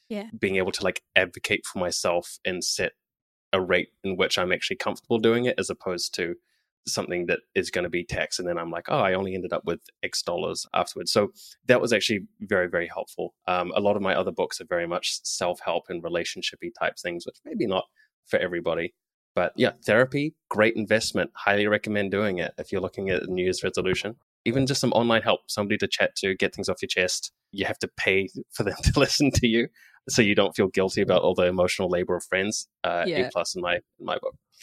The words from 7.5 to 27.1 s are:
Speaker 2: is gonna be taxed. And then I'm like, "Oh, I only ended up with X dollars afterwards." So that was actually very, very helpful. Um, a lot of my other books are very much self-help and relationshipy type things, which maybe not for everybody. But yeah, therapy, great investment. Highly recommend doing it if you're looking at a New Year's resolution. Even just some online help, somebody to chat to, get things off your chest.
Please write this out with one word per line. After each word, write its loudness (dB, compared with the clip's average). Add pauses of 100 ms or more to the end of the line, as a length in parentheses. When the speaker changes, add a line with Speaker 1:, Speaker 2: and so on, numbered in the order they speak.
Speaker 2:
is 0
gonna -2
be -2
taxed. -4
And -4
then -2
I'm -6
like, -8
"Oh, 0
I 2
only -2
ended -6
up -2
with -4 (220)
X -4
dollars -4
afterwards." -2
So 2 (340)
that 6
was 0
actually 2 (140)
very, 0
very -2
helpful. -8 (120)
Um, 0
a 2
lot 4
of -4
my 2
other 0
books -4
are -14
very -2
much -4
self-help -2
and -6
relationshipy -6
type -2
things, -8
which -12
maybe -4
not 0 (400)
for 0
everybody. -2 (400)
But 2
yeah, 2 (120)
therapy, 2 (140)
great 4
investment. 0
Highly 2
recommend 0
doing 0
it -4
if -10
you're 0
looking -4
at 0
a -6
New 0
Year's 0
resolution. -2 (300)
Even 2
just 0
some 2
online 4
help, 2
somebody -2
to 0
chat 0
to, 0
get 0
things -6
off -4
your -4
chest. -2 (200)